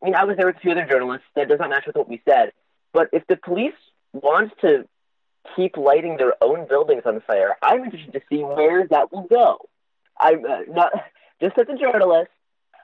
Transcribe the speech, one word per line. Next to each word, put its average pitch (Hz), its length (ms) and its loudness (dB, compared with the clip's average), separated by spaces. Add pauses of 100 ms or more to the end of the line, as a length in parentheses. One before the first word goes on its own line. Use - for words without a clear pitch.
mean, 185 140 0
I 190 80 2
was 202 120 -2
there 185 100 0
with 180 100 -2
a - 40 -20
few 180 120 -2
other 165 180 -4
journalists. 127 360 -2 (100)
That 143 120 -2
does 147 120 2
not 156 100 -4
match 139 160 -2
with 151 80 -10
what 143 140 -4
we 120 200 -12
said. 123 240 4 (400)
But 165 200 2
if 160 160 -2
the 185 80 0
police 208 380 -4 (380)
want 156 400 0 (100)
to 147 260 2 (680)
keep 185 220 -4
lighting 156 400 2
their 127 260 0
own 151 240 0
buildings 143 400 0
on 110 140 -4
fire, 98 420 -2
I'm 247 220 0
interested 156 300 -14
to 139 140 -10
see 147 140 -4
where 156 460 0
that 147 240 0
will 185 160 -14
go. 208 400 2 (500)
I'm, 156 260 2
uh, 123 140 -4 (100)
not, 170 240 0 (240)
<laughs> - 240 -20
just 185 160 -2
as 233 120 2
a 277 100 -10
journalist, 190 520 2 (540)